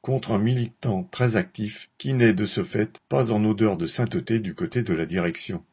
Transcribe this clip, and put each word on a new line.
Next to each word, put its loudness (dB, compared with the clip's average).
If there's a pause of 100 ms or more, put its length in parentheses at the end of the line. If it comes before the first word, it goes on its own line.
contre -2
un 2
militant 0
très 0
actif -4
qui -4
n'est 6
de 0
ce -4
fait -4 (100)
pas 2
en 2
odeur 2
de -2
sainteté -2
du -6
côté -2
de 0
la 0
direction. -4